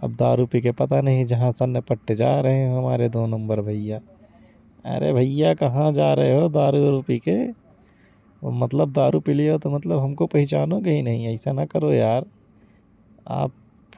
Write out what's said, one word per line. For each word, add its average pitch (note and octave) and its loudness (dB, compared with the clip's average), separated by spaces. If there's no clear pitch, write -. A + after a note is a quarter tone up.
अब A#2 -6
दारू B2 2
पी B2 0
के A#2+ 0
पता C#3 0
नहीं C3 2
जहाँ A#2+ 0
सन्ने B2+ -2
पट्टे A2+ -4
जा C3 2
रहे C3+ 2
हैं C3 0
हमारे B2+ 0
दो A#2 -2
नंबर A2 -2
भैया। G#2+ -6
अरे C3 -2
भैया, C#3 2
कहाँ D3 0
जा D3 2
रहे C#3 2
हो E3+ 2
दारू C#3+ 2
वारू C#3 2
पी B2+ -2
के? G3+ -2
वो C3+ -6
मतलब B2+ 0
दारू C3+ 2
पी D3+ -2
लिया D3 2
हो D#3 0
तो D3+ -4
मतलब D3 -2
हमको C#3 -2
पहचानोगे D3+ 0
ही D3 0
नहीं, A#2 -2
ऐसा A2+ -4
ना C3+ -2
करो D3+ -2
यार, A#2+ 2
आप C3+ -4